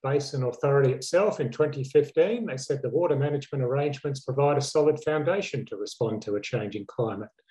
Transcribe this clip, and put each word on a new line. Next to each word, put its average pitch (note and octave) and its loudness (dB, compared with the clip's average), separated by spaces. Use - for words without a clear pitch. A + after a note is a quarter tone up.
Basin C#3 -2
Authority C#3 2
itself F#3 2
in D3 -2
twenty C#3+ 0
fifteen, E3+ 2
they C3+ -6
said C3+ -4
the B2+ -4
water D3 2
management C#3 -2
arrangements C#3 -2
provide C#3 2
a C3+ 2
solid D3+ 2
foundation D#3 -2
to G#2 -10
respond G#2+ -4
to G#2 -2
a G2+ -2
changing G#2 -4
climate. G#2+ -4